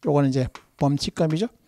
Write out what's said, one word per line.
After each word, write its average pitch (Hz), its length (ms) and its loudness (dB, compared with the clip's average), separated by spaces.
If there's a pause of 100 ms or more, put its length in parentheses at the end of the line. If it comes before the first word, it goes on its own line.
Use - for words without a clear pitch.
요거는 143 240 2
이제 131 180 0 (300)
범칙금이죠. 156 720 0 (200)